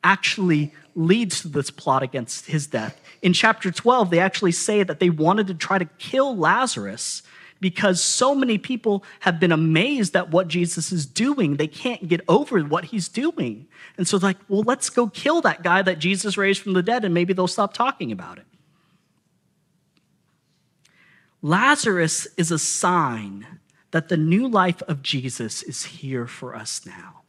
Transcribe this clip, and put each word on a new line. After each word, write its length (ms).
actually 720
leads 460
to 80
this 200
plot 320
against 440
his 200
death. 340
In 120
chapter 360
twelve, 400
they 100
actually 340
say 300
that 180
they 80
wanted 380
to 60
try 240
to 60
kill 380
Lazarus 840
because 420
so 320
many 240
people 460
have 200
been 100
amazed 640
at 160
what 160
Jesus 460
is 120
doing. 520
They 100
can't 400
get 220
over 320
what 240
he's 240
doing. 580
And 100
so 80
it's 80
like, 140
"Well, 160
let's 260
go 180
kill 340
that 220
guy 180
that 180
Jesus 380
raised 240
from 120
the 100
dead, 200
and 100
maybe 200
they'll 140
stop 260
talking 400
about 240
it." 80
Lazarus 840
is 140
a 80
sign 840
that 160
the 100
new 300
life 360
of 180
Jesus 640
is 220
here 400
for 300
us 300
now 320